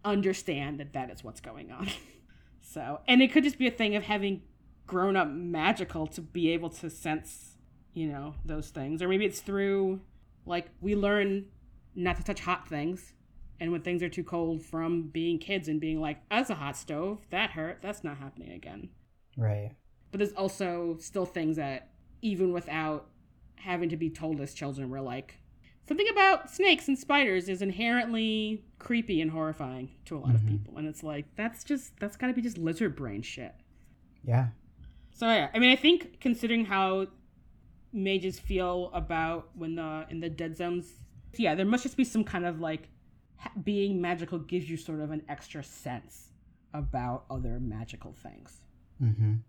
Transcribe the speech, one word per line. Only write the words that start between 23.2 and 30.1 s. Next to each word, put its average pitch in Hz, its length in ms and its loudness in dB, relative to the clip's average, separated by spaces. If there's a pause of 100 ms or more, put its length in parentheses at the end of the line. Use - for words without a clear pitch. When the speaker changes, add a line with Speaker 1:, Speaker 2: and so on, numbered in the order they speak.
Speaker 1:
having 175 320 -2
to 160 80 -2
be 160 120 -2
told 160 320 -4
as 139 120 -8
children, 139 360 -6
we're 131 120 -6
like, 135 380 -8 (480)
something 370 220 2
about 381 400 6
snakes 370 380 6
and 269 100 2
spiders 220 500 4
is 190 140 -2
inherently 220 1040 0 (140)
creepy 226 420 0
and 160 100 2
horrifying 143 600 -4 (140)
to 160 120 -8